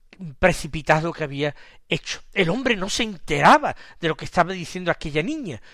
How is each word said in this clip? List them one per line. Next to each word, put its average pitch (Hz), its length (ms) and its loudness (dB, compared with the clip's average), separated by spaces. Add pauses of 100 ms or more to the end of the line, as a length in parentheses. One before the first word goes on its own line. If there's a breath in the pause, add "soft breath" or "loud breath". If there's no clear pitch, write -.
(400)
precipitado 160 720 2
que 156 120 -8
había 139 320 -4 (340 soft breath)
hecho. - 320 -4 (120)
El 190 160 2
hombre 240 260 0
no 190 120 -4
se 247 160 -2
enteraba 202 720 4 (240 loud breath)
de 170 80 0
lo 156 80 0
que - 100 -12
estaba 175 280 0
diciendo 180 380 -4
aquella 151 320 -2
niña. 226 380 -6 (120)